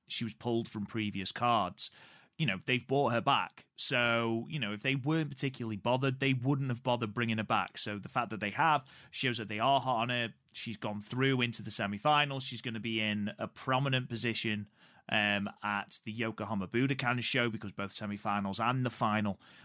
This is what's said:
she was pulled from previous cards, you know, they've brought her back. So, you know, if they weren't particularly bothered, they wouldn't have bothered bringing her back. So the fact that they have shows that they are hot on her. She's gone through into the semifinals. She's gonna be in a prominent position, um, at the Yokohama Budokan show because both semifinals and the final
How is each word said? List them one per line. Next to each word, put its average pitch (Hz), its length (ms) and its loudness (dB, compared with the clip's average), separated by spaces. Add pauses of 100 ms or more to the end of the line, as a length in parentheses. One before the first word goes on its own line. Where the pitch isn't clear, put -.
she - 160 -4
was 113 120 -4
pulled 117 340 0
from 104 180 -6
previous 101 460 -4
cards, 110 580 0 (460)
you 160 100 0
know, 95 180 2
they've 123 220 0
brought 135 260 2
her 117 80 2
back. 110 460 0 (100)
So, 117 720 2
you 156 100 -6
know, 104 140 -2
if 107 80 -6
they 135 140 0
weren't 147 360 0
particularly 127 460 -4
bothered, 131 440 2
they 139 120 4
wouldn't 131 380 2
have 117 120 -4
bothered 120 300 0
bringing 117 240 0
her 107 80 0
back. 98 320 0
So 104 220 -4
the 95 100 -10
fact 120 220 -2
that 107 100 -6
they 104 100 -2
have 147 320 4 (280)
shows 123 260 -2
that 107 120 -6
they 107 100 -4
are 135 200 4
hot 117 240 0
on 120 60 0
her. 120 200 0 (240)
She's - 260 -8
gone 104 240 -4
through 127 400 2
into 120 200 0
the 107 80 -8
semifinals. 135 720 2
She's 123 200 -8
gonna 113 180 -6
be 110 180 -2
in 104 400 0
a 113 80 -4
prominent 131 640 0
position, 110 600 -2 (440)
um, 101 380 2 (140)
at 104 400 -4
the 110 80 -6
Yokohama 107 560 -2
Budokan 127 540 0
show 120 280 2
because 110 220 -6
both 98 200 -6
semifinals 101 680 -2
and 123 260 2
the 117 40 -2
final 107 500 0 (240)